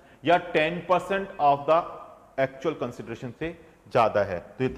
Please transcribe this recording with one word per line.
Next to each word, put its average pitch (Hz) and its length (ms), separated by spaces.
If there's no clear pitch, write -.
या 160 140
ten 165 260
percent 196 400
of 151 260
the 160 120
actual 151 340
consideration 120 600
से 165 180
ज्यादा 104 320
है, 92 160
तो - 240
ये 127 140